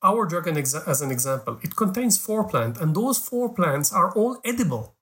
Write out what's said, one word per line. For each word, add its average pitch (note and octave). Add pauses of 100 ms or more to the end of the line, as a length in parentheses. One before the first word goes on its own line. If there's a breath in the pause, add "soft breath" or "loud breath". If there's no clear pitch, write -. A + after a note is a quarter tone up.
our G#3
drug E3
an D#3
exa-, C#3+
as C#3
an C3+
example, B2+
it -
contains A3
four G#3+
plants, A#2
and D#3
those A#3
four A#3+
plants D3
are F#3
all A#3+
edible. G3